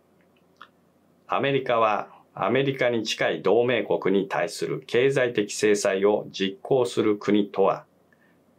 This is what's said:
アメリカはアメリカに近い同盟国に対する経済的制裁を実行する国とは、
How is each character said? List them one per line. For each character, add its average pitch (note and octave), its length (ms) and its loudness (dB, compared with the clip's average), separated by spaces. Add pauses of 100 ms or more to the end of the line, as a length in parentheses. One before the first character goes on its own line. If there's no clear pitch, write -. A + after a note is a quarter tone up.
(1300)
ア F#2+ 140 -2
メ C#3 140 0
リ C3+ 100 0
カ A#2 160 0
は G#2+ 300 0 (240)
ア F#2+ 160 -2
メ C3 160 2
リ C#3 100 -2
カ B2+ 140 0
に A#2 140 -2
近 A#2 260 -2
い D#2+ 120 -4
同 A2 220 2
盟 A#2+ 200 0
国 - 360 0
に F#2+ 80 -2
対 D2 220 -4
す - 180 -8
る D2 180 -6
経 C3 240 2
済 C3 220 0
的 G2+ 220 -2
制 G#2+ 220 2
裁 G2 280 0
を G#2 280 2
実 G2 300 -4
行 B2+ 240 2
す A#2+ 160 -4
る G#2+ 140 2
国 G#2 320 0
と - 160 0
は、 D#2 220 0 (720)